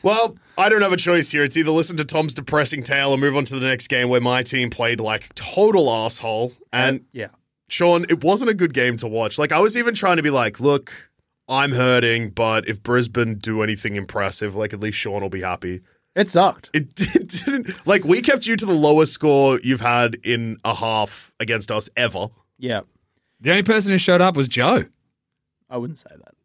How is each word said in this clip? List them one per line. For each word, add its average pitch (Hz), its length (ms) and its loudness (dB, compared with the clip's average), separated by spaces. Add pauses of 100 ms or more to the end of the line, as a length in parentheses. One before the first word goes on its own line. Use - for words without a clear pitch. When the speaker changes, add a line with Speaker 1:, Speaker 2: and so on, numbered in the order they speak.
Speaker 1:
Well, 214 320 2 (200)
I 190 120 4
don't 214 140 4
have 190 100 2
a 180 40 2
choice 175 360 2
here. 147 100 2
It's 143 140 0
either 156 160 0
listen 165 240 0
to 151 80 -4
Tom's 156 300 -2
depressing 147 500 -2
tale 139 260 0
or 135 80 2
move 139 180 2
on 143 100 0
to 127 120 -8
the 127 80 -2
next 127 220 -2
game 123 200 0
where 123 120 4
my 123 240 2
team 123 260 -2
played 117 300 -2
like 107 340 -6
total 190 580 2
asshole. 113 600 -4 (200)
And 131 280 0
Speaker 2:
Uh, - 120 -20
yeah. 113 140 -10 (420)
Speaker 1:
Sean, 175 400 2
it 165 160 0
wasn't 202 260 2
a 214 40 0
good 170 200 0
game 123 220 0
to 117 100 -8
watch. 110 320 -4
Like, 151 140 0
I 156 80 2
was 214 160 2
even 240 180 0
trying 190 220 2
to 156 80 0
be 151 60 2
like, 117 280 0
"Look, 139 520 -2 (380)
I'm 135 220 0
hurting, 120 600 2
but 110 380 0
if 107 140 -8
Brisbane 117 540 0
do 110 260 -4
anything 107 320 -4
impressive, 101 600 -6
like, 107 160 -4
at 101 80 -12
least 107 180 -6
Sean 101 240 -6
will 98 60 -6
be 90 140 -8
happy." 90 380 -6 (360)
Speaker 2:
It 196 120 0
sucked. - 440 2
Speaker 1:
It 160 220 -4
<laughs> - 20 -16
didn't. - 880 -4
Like, 185 180 2
we 190 180 4
kept 277 220 0
you 226 120 0
to 214 100 -4
the 190 80 0
lowest 151 380 4
score 139 500 4
you've 123 180 0
had 120 440 0
in 117 400 -2
a 113 100 0
half 110 640 -4
against 113 320 -4
us 107 260 -4
ever. 104 300 -2 (320)
Speaker 2:
Yeah. 120 220 -4 (600)
Speaker 3:
The 123 120 -2
only 196 100 2
person 202 300 2
who 185 60 4
showed 180 220 4
up 185 140 4
was 135 140 0
Joe. 143 380 0 (840)
Speaker 2:
I 127 80 -10
wouldn't 120 240 -8
say - 100 -20
that. - 240 -20 (100)